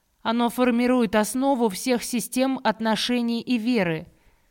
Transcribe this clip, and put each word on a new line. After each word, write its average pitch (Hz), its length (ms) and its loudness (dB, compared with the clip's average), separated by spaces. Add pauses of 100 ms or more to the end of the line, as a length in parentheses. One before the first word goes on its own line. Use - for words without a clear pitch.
(240)
Оно 233 260 0
формирует 247 640 2
основу 240 520 2
всех 240 360 -2
систем 254 580 -2
отношений 233 800 -2
и 247 180 -2
веры. 190 480 0 (440)